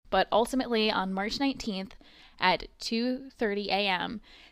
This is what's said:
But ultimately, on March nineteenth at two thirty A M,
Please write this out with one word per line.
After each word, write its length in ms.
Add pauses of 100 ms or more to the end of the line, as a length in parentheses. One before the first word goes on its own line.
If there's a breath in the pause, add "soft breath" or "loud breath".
But 240
ultimately, 580
on 220
March 260
nineteenth 560 (460 soft breath)
at 260 (140)
two 480 (100)
thirty 320
A 180
M, 320 (320 soft breath)